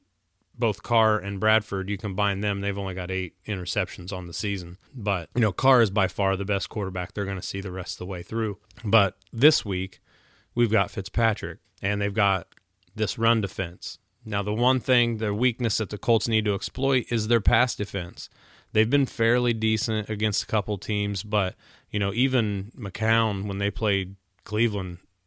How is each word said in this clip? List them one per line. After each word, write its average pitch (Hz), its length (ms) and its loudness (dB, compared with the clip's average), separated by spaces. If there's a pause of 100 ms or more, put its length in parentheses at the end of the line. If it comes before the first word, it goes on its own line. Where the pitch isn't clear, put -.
(580)
both 113 260 0
Carr 110 340 4
and 98 220 -6
Bradford, 104 500 0
you 101 80 -2
combine 98 420 -2
them, 101 220 -2
they've 98 160 -4
only 98 160 -4
got 90 180 -6
eight 95 240 -4 (100)
interceptions 92 680 -4
on 92 140 -6
the 85 60 -10
season. 92 440 -4 (160)
But, 98 420 -4
you 123 60 2
know, 107 100 4
Carr 131 300 4
is 107 80 4
by 95 180 2
far 98 300 0
the 98 80 -4
best 98 240 -2
quarterback 95 440 -6
they're 101 120 -4
gonna 95 160 -4
see - 180 -6
the 95 120 -6
rest 90 240 -8
of - 20 -12
the - 80 -8
way 90 180 -6
through. 110 360 -4 (260)
But 101 320 4 (160)
this 139 320 4
week, 92 340 -4 (560)
we've 120 160 4
got 98 200 2
Fitzpatrick, 98 680 -2 (220)
and 101 180 -2
they've 101 140 -2
got 98 340 0 (480)
this 107 220 -2
run 113 240 4
defense. 90 560 -6 (260)
Now, 104 200 -2
the 104 100 -2
one 123 260 4
thing, 120 380 2
the 107 160 0
weakness 117 460 0
that 104 100 -4
the 104 80 -6
Colts 113 320 2
need 110 160 2
to 104 80 2
exploit 131 560 -2
is 110 180 0
their 113 140 4
pass 120 340 4
defense. - 540 -6 (420)
They've 110 180 4
been 139 180 4
fairly 120 460 2
decent 110 560 0
against 107 340 -2
a - 40 -16
couple 104 300 0
teams, 101 460 -2
but, 101 320 -2 (340)
you 104 100 -2
know, 101 140 0
even 110 640 0
McCown, 110 680 0
when 98 100 -2
they 101 140 0
played 98 440 -2 (280)
Cleveland, 104 560 0 (280)